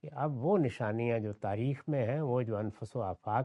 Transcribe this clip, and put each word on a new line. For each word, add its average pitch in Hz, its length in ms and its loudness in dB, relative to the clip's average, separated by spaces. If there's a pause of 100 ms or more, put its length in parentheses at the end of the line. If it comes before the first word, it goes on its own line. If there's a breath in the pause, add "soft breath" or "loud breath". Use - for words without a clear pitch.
کہ 151 100 -10
اب 135 320 -2
وہ 190 140 6
نشانیاں 117 600 2
جو 107 140 -2
تاریخ 110 560 -2
میں 139 180 2
ہیں، 135 140 0
وہ 127 220 2
جو 113 140 -2
انفس 107 400 -4
و 120 60 -2
آفاق 104 420 -2